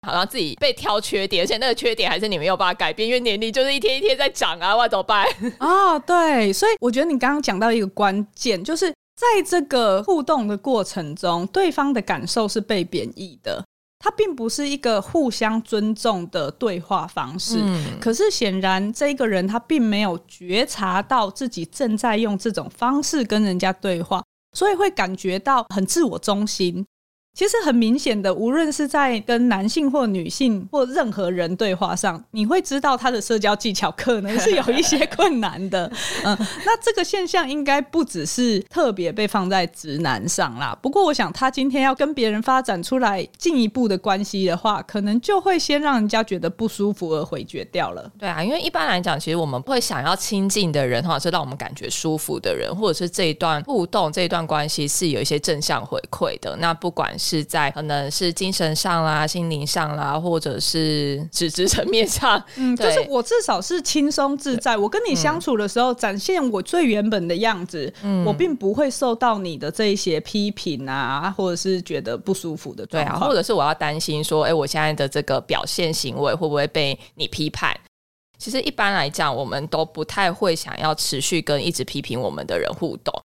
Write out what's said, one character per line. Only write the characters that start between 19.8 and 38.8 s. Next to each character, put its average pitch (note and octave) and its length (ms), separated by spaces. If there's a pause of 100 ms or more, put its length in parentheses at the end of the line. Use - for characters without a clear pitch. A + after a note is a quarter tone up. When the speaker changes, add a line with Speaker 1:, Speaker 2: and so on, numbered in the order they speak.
Speaker 2:
没 G#3 200
有 F#3 260
觉 F#3+ 400
察 F#3+ 340
到 G#3 300
自 C4 180
己 E3+ 180
正 A3+ 300
在 G#3+ 200
用 G#3+ 200
这 A3 140
种 - 260
方 C4 240
式 D4+ 220
跟 G#3+ 220
人 F#3 120
家 F#3 160
对 F#3 300
话， F3+ 180 (320)
所 F#4+ 160
以 G4+ 60
会 F#4+ 160
感 F#3+ 260
觉 F#3 220
到 B3 340
很 F#3+ 140
自 E4+ 160
我 A#3+ 160
中 G#3 260
心。 F#3 400 (500)
其 F#4+ 140
实 A4 160
很 D4 100
明 A#3 240
显 A3+ 220
的， F#3+ 140
无 A3+ 160
论 D4+ 200
是 D4 160
在 C4+ 340
跟 A#3+ 280
男 G3 180
性 C#4 240
或 C4 160
女 F#3 220
性 G3+ 420
或 - 140
任 C4 260
何 F#3+ 200
人 F3+ 260
对 G3 180
话 F3+ 220
上， F3+ 260 (100)
你 G#3+ 120
会 E4 160
知 F#4 180
道 C#4 160
他 A#3+ 160
的 B3 80
社 A3 200
交 G#3 180
技 G#3 160
巧 F#3+ 200
可 A#3 280
能 G3+ 180
是 G#4+ 160
有 D4 160
一 C4 120
些 D#4 240
困 D#4+ 340
难 F#3 300
的。 F#3 200 (140)
<laughs> - 220
嗯， G#3 100 (300)
那 A4+ 160
这 A#4 100
个 F#4+ 100
现 F#4 240
象 E4 220
应 C#4+ 160
该 C#4+ 160
不 D4 240
只 - 220
是 A3+ 420
特 D4 240